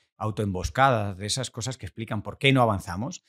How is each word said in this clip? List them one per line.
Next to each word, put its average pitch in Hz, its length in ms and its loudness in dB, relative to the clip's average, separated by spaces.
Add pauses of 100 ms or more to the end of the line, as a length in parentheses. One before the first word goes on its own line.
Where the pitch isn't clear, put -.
(160)
autoemboscadas, 104 1000 0
de 98 100 -8
esas 120 240 -4
cosas 120 280 -8
que - 80 -10
explican 110 360 -6
por - 160 -12
qué 135 140 6
no 135 100 6
avanzamos, 104 680 -2